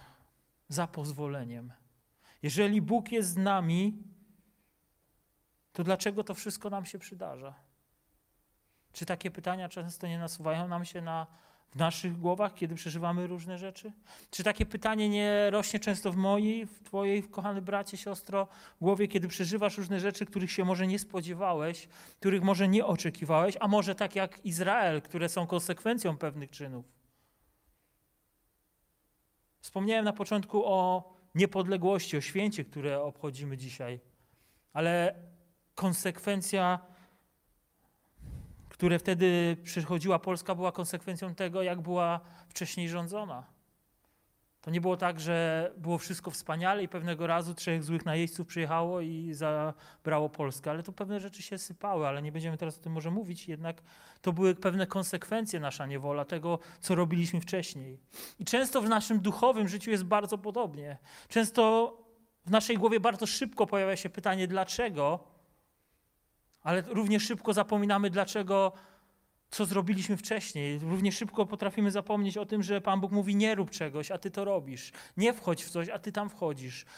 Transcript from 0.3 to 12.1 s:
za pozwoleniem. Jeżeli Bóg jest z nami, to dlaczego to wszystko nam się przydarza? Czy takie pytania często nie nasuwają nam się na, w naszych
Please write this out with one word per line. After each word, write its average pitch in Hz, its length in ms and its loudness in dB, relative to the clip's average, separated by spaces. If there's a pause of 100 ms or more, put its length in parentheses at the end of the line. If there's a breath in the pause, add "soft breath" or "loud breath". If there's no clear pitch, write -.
za 165 180 -2
pozwoleniem. 139 840 -8 (720 soft breath)
Jeżeli 202 400 4
Bóg 220 300 0
jest 214 180 2
z 170 60 -4
nami, 190 680 2 (1700)
to 175 120 -4
dlaczego 196 400 0
to 196 100 -6
wszystko - 360 -8
nam 190 160 -4
się - 120 -14
przydarza? 139 560 -12 (1400)
Czy - 140 -12
takie 180 240 -6
pytania 180 380 -6
często 175 380 -10
nie 170 120 -4
nasuwają 165 500 -4
nam 175 160 -4
się 175 160 -10
na, 165 260 -6 (440 soft breath)
w - 60 -16
naszych 170 420 0